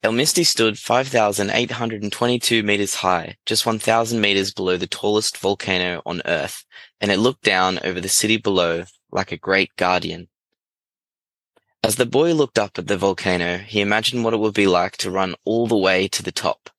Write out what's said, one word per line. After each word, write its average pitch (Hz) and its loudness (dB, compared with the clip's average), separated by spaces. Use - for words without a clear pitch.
El 110 4
Misti 151 2
stood 110 0
five 131 0
thousand 104 0
eight 120 0
hundred 113 -6
and 104 -4
twenty-two 120 0
meters 104 0
high, 90 -2
just 110 0
one 110 -2
thousand 113 2
meters 98 2
below 92 -2
the 90 -4
tallest - -2
volcano 90 -2
on 87 -6
Earth, - -4
and 101 0
it 98 4
looked 123 2
down 92 2
over 85 -4
the 92 -6
city 110 2
below 90 0
like 95 -4
a 85 -8
great 95 0
guardian. 87 -2
As 107 0
the 120 2
boy 156 2
looked 151 0
up 104 0
at 87 -8
the 101 0
volcano, 90 0
he 104 -4
imagined 110 0
what 113 2
it 117 0
would 107 0
be 101 4
like 90 2
to 95 -6
run 92 -2
all 117 0
the 113 2
way 95 4
to - -6
the 92 -6
top. - -4